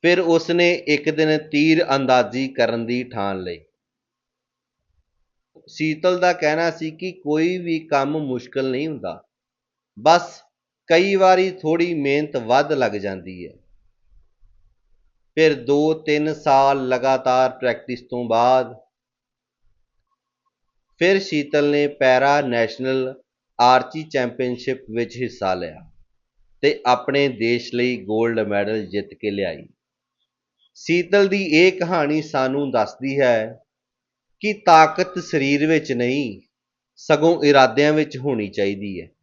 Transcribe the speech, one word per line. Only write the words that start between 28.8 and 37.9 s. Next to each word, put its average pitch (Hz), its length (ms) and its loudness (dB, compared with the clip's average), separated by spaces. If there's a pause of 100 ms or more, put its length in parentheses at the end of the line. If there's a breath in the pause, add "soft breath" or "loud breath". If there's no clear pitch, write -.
ਜਿੱਤ 95 280 -8
ਕੇ 104 180 -6
ਲਿਆਈ। 92 360 -6 (1080)
ਸੀਤਲ 180 520 0
ਦੀ 196 160 -2
ਇਹ 170 280 4
ਕਹਾਣੀ 165 500 -2
ਸਾਨੂੰ 135 500 -4
ਦੱਸਦੀ 127 480 -2
ਹੈ 117 460 0 (720)
ਕਿ 208 140 -2
ਤਾਕਤ 180 680 4
ਸਰੀਰ 143 480 0
ਵਿੱਚ 156 240 0
ਨਹੀਂ, 120 500 -4 (540)
ਸਗੋਂ 151 480 2
ਇਰਾਦਿਆਂ 143 500 4